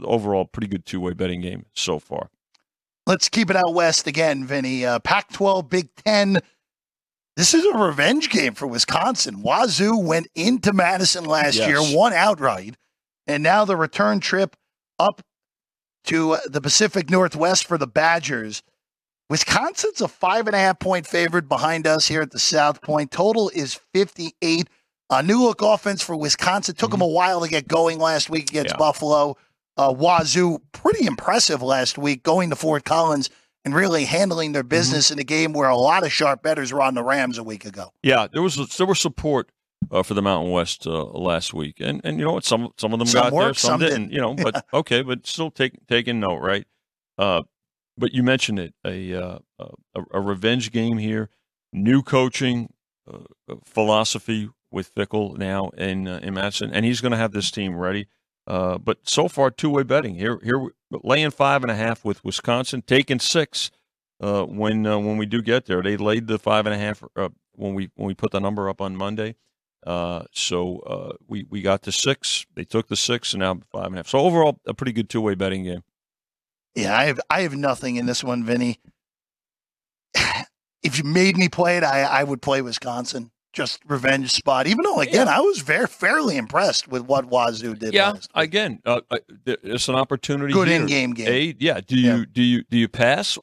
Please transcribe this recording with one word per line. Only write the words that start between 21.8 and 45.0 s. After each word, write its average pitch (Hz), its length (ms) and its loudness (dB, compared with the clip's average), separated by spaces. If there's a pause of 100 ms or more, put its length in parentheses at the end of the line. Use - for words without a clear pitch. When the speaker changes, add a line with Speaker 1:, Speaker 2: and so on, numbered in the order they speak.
Speaker 2:
us 156 220 4
here 156 140 0
at 143 80 -6
the 127 80 -10
South 147 420 2
Point. 151 300 -2
Total 208 400 2
is 143 280 -4 (160)
fifty-eight. 170 760 -2 (420)
A 131 120 4
new 214 200 4
look 226 200 2
offense 208 400 2
for 170 140 -6
Wisconsin. 175 580 0
Took 220 180 -2
'em 202 80 0
Speaker 1:
Mm-hmm. - 20 2
Speaker 2:
a 180 60 2
while 180 340 2
to 165 60 -2
get 151 200 -2
going 165 300 2
last 160 320 0
week 156 200 -4
against 147 240 -2
Speaker 1:
Yeah. - 40 -2
Speaker 2:
Buffalo. 147 580 2 (400)
Uh, 139 200 4
Wazoo, 165 640 2 (120)
pretty 403 340 2
impressive 196 560 0
last 131 360 0
week, 143 240 -2
going 175 280 2
to 139 60 -4
Fort 156 280 0
Collins 156 460 2 (340)
and 139 100 -2
really 165 320 2
handling 165 460 0
their 143 100 0
Speaker 1:
Mm-hmm. 123 60 -12
Speaker 2:
business 135 420 2
in 147 80 -4
a 139 60 -4
game 156 280 0
where 147 160 2
a 127 80 4
lot 156 280 4
of 147 80 -2
sharp 143 300 0
bettors 143 300 -2
were 139 100 2
on 135 120 2
the 120 80 -2
Rams 127 360 0
a 113 60 -10
week 110 200 -12
ago. 98 280 -14 (100)
Speaker 1:
Yeah, 127 300 -2
there 156 100 -4
was, 175 140 -2 (200)
there 185 100 0
was 185 140 0
support, 147 500 -4 (400)
uh, 92 120 0
for 101 120 -6
the 101 80 0
Mountain 90 300 -2
West, 87 340 -4
uh, 80 180 -4
last 85 500 -4
week, 76 260 -10
and, - 220 -4
and 156 160 -6
you 156 60 -4
know 160 80 -2
what, - 120 -6
some, 117 320 -2
some 110 160 -4
of 113 60 0
them 117 100 -2
Speaker 2:
Some 120 140 4
Speaker 1:
got 123 80 2
there, 143 100 0
Speaker 2:
worked, - 200 0
Speaker 1:
some 240 120 2
Speaker 2:
some 156 80 0
Speaker 1:
didn't. 139 280 -2
Speaker 2:
didn't. - 40 -18
Speaker 1:
You 147 80 -4
know, 123 140 -2
but 156 200 -2
Speaker 2:
<laughs> - 180 -8
Yeah. 143 80 0
Speaker 1:
okay, 131 220 0